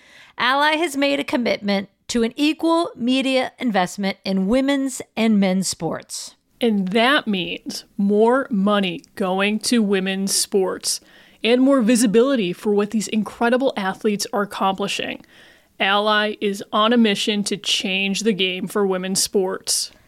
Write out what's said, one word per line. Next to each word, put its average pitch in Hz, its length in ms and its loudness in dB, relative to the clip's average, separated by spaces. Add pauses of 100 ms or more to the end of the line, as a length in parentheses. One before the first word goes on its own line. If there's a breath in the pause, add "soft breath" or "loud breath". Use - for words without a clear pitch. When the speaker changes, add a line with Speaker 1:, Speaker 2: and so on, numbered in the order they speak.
(380 soft breath)
Speaker 1:
Ally 285 400 2
has 311 180 -2
made 277 240 0
a 285 60 -4
commitment 202 640 -2 (180)
to 233 160 0
an 226 140 0
equal 320 580 0
media 262 640 0
investment 202 640 -2
in 190 240 0
women's 269 540 0 (160)
and 214 240 4
men's 185 260 2
sports. - 680 -8 (260)
Speaker 2:
And 208 280 2
that 233 380 2
means 185 560 -6 (140)
more 220 520 2
money 196 540 0 (120)
going 196 440 0
to 233 240 2
women's 196 500 -2
sports - 680 -2 (400 soft breath)
and 240 200 2
more 269 180 4
visibility 226 720 2
for 208 220 -2
what 202 180 0
these 220 160 -2
incredible 233 680 0
athletes 202 560 -2
are 202 80 0
accomplishing. 196 840 -4 (540 soft breath)
Ally 208 640 2
is 202 200 -2 (120)
on 220 180 2
a 247 60 4
mission 208 480 2
to 208 100 -4
change 190 680 -2
the 214 120 0
game 185 340 -2
for 208 180 0
women's 185 380 -2
sports. - 680 -2 (180 soft breath)